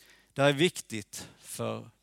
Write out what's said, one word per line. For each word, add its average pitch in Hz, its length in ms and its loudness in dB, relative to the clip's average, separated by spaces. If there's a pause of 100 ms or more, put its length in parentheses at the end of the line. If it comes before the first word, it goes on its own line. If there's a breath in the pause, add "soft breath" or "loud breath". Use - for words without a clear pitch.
(320 loud breath)
Det 139 100 0
här 143 60 8
är 143 60 4
viktigt - 760 -2 (100)
för, 113 520 -8 (120)